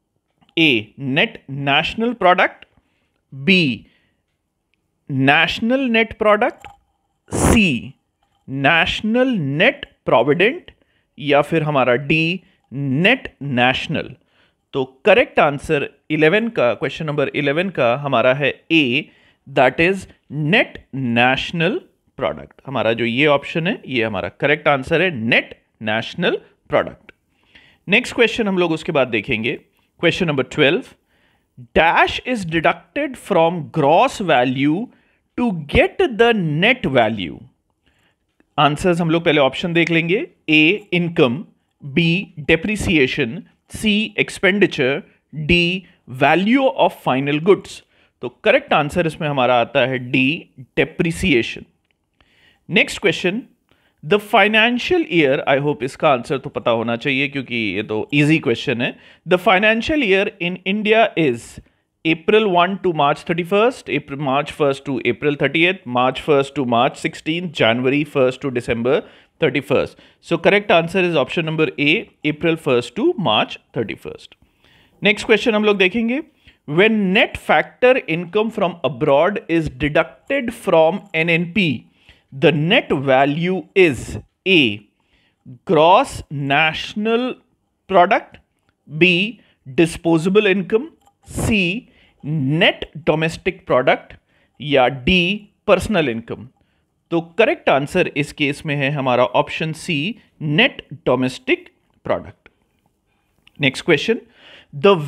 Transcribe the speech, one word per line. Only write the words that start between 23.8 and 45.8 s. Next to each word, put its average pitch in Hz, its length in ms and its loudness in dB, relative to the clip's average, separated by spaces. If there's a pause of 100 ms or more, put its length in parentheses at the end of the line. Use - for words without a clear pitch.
ये 117 180 -2
हमारा 95 240 -6
करेक्ट 151 400 -2
आंसर 147 340 0
है, 185 80 0
नेट 131 520 -2 (200)
नेशनल 113 560 -4 (300)
प्रोडक्ट। - 440 -4 (760)
नेक्स्ट 226 260 0
क्वेश्चन 220 340 0
हम 190 100 -2
लोग 170 140 0
उसके 160 200 -6
बाद 131 160 2
देखेंगे, 113 440 -4 (480)
क्वेश्चन 170 260 0
नंबर 143 160 -2
ट्वेल्व, 151 400 0 (960)
"Dash 175 500 2
is 247 160 -2
deducted 175 720 -2 (160)
from 165 300 2 (160)
gross 180 440 2
value 143 640 0 (540)
to 233 120 0 (240)
get 370 340 2
the 226 240 2 (300)
net 247 220 0
value।" 110 500 0 (1200)
आंसर्स 151 420 2
हम 165 100 0
लोग 165 140 0
पहले 147 160 4
ऑप्शन 139 320 0
देख 165 180 2
लेंगे, 170 360 0 (240)
A, 156 260 4 (160)
इनकम, 170 520 0 (380)
B, 165 520 -2 (140)
depreciation, 160 960 0 (240)
C, 214 480 -2
expenditure, 156 840 0 (300)
D, 175 540 0 (240)